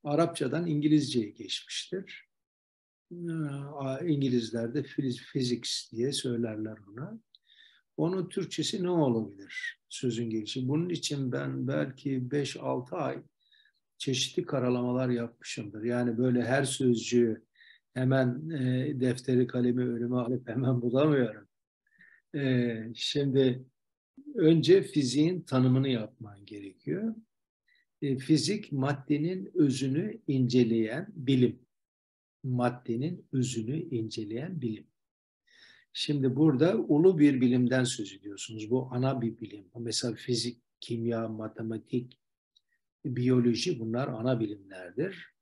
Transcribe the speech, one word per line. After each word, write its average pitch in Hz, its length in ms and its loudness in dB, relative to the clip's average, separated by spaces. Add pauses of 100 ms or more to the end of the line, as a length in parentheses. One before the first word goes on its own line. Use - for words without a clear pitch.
Arapçadan 147 600 0
İngilizceye 147 640 2
geçmiştir. - 960 -10 (840)
E, 175 40 -14 (580)
a-, 135 260 -4
İngilizler 123 760 0
de 139 80 -2
fiz-, 127 500 -6
physics 123 600 -4
diye 120 200 -2
söylerler 110 640 -4 (140)
ona. 190 280 -12 (760)
Onun 175 320 -2
Türkçesi 180 540 -4
ne 180 80 0
olabilir 117 960 -2
sözün 117 420 -4
gelişi? 110 380 -4
Bunun 160 200 0
için 143 440 -4
ben 135 360 -4
belki 135 600 -4
beş, 143 260 -2
altı 131 400 -4
ay 135 260 -4 (760)
çeşitli - 460 -2
karalamalar 123 640 0
yapmışımdır. 117 760 -4
Yani 120 360 0
böyle 123 260 4
her 135 200 2
sözcüğü 120 800 2 (500)
hemen, 131 560 2
e, 127 500 0
defteri 127 460 2
kalemi 123 360 0
önüme 120 340 -2
alıp 123 320 -2
hemen 127 340 0
bulamıyorum. 127 680 2 (840)
E, 127 400 2 (200)
şimdi 131 680 2 (680)
önce 165 480 8
fiziğin 151 580 2
tanımını 131 480 4
yapman 107 580 -6
gerekiyor. 143 680 -6 (880)
E, 135 160 -2
fizik 160 540 0
maddenin 147 840 -2
özünü 139 720 0
inceleyen 123 800 2 (100)
bilim. 127 420 2 (840)
Maddenin 123 880 -2
özünü 123 500 -2
inceleyen 113 800 -6
bilim. 110 260 -6 (1080)
Şimdi 135 440 0
burada 156 420 4
ulu 170 400 4
bir 143 220 6
bilimden 123 440 4
söz 107 280 -6
ediyorsunuz. 107 580 -12
Bu 127 220 0
ana 127 280 0
bir 113 180 -4
bilim. 104 260 -16 (140)
Mesela 117 360 -4
fizik, 120 480 -4 (180)
kimya, 117 480 -4
matematik, 110 920 -8 (840)
biyoloji 123 760 2
bunlar 113 280 -2
ana 113 320 0
bilimlerdir. 107 1000 -6